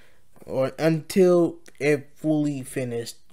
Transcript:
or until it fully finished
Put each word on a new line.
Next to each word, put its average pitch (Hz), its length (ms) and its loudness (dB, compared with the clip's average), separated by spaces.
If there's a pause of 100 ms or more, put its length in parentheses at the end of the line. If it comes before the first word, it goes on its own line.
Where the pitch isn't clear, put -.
(460)
or 131 320 -2
until 170 800 2 (220)
it 143 340 -2
fully 147 480 -2
finished 120 540 -8 (180)